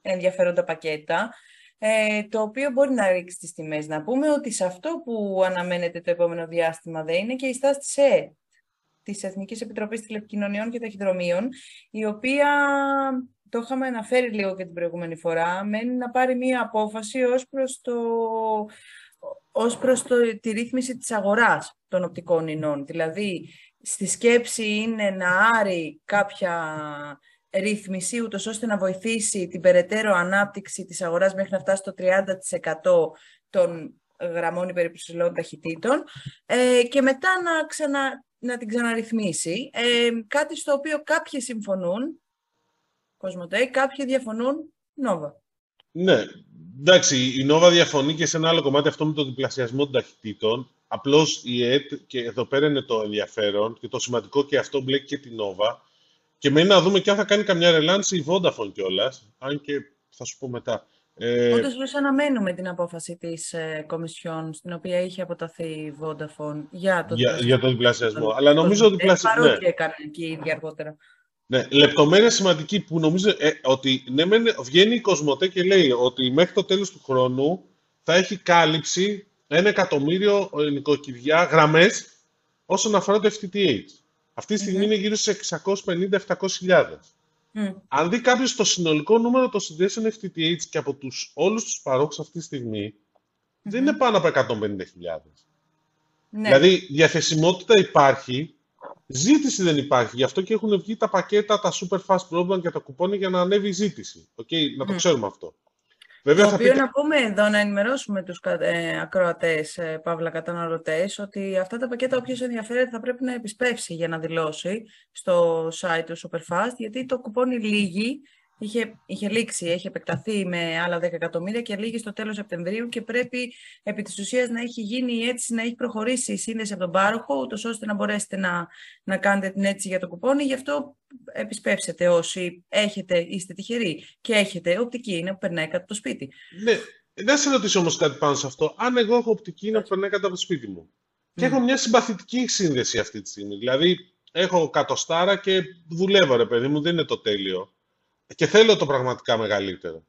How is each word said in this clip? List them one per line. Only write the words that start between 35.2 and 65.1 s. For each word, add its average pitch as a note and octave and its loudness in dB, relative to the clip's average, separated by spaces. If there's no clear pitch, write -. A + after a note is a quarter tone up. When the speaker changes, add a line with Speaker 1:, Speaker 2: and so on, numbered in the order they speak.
Speaker 1:
ταχυτήτων, E3 -4
ε, B3 4
και C4+ 4
μετά C4+ 2
να E4 0
ξανα-, C#4 -4
να B3 -6
την A#3+ -12
ξαναρυθμίσει. A3+ -2
Ε, A#3+ 2
κάτι D4+ -2
στο D4 -2
οποίο D4 -2
κάποιοι D#4 -2
συμφωνούν, G#3 -4
Κοσμοτέ, F3+ -4
κάποιοι C4+ -2
διαφωνούν, B3+ -4
Nova. D#3+ -4
Speaker 2:
Ναι, D#3+ 2
εντάξει, C#3+ 6
η C3 -2
Nova E3 8
διαφωνεί D#3 4
και D#3 -2
σε D#3+ -4
ένα D#3+ 2
άλλο E3+ 4
κομμάτι, C#3+ 2
αυτό D3+ -2
με D#3 0
τον D3 -2
διπλασιασμό C3 -4
των C#3 -4
ταχυτήτων. A2+ -4
Απλώς C#3+ 2
η B2 -2
αετ, C#3 0
και C3 -6
εδώ A#2 -4
πέρα C#3+ 2
είναι C#3 0
το A2+ -2
ενδιαφέρον G#2 -2
και A#2+ -14
το A#2+ -6
σημαντικό, B2 -2
και C#3 0
αυτό C3+ -2
μπλέκει C3+ -2
και C#3 -8
την A#2+ -18
Nova. G#2 -2
Και C#3+ 0
μένει D#3 4
να G3 8
δούμε F#3+ 2
και G3 0
αν G3+ 4
θα G3+ 0
κάνει G3+ 2
καμιά F3 4
ρελάνση F3+ 2
η C#3 -2
Vodafone D#3 0
κιόλας, F#2+ -4
αν C#3 -8
και C#3+ -6
θα - -16
σου - -14
πω C3 -12
μετά. A#2 -6
Ε, A#2+ 2
Speaker 1:
Όντως, A#3+ 2
λες, C4 -8
αναμένουμε C4+ 0
την F#3 -8
απόφαση F3 -8
της, E3 -10
ε, D#3+ -8
Κομισιόν, D#3+ -8
στην F3 -14
οποία F3+ -4
είχε F#3 -6